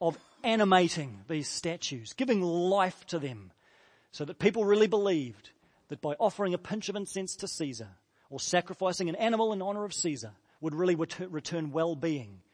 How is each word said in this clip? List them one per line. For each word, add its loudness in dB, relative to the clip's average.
of 2
animating 4
these -2
statues, -6
giving 2
life 2
to -2
them, -10
so -8
that -10
people 4
really 6
believed 0
that -10
by -2
offering 0
a 0
pinch -6
of -4
incense -6
to -10
Caesar, -6
or -10
sacrificing 0
an -4
animal 2
in -4
honor -4
of -8
Caesar, -4
would -4
really 2
retu-, -4
return -6
well-being -2